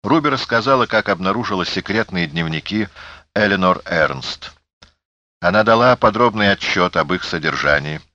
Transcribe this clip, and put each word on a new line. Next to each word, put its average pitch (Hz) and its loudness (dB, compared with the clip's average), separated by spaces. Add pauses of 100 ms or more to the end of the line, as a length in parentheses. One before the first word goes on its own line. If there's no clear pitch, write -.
Руби 156 2
рассказала, 127 0
как 107 0
обнаружила 98 -2
секретные 95 -4
дневники 82 -4 (480)
Эленор 95 2
Эрнст. 69 -4 (880)
Она 95 2
дала 117 4
подробный 107 2
отчёт 90 0
об 78 0
их 90 -2
содержании 73 -2 (140)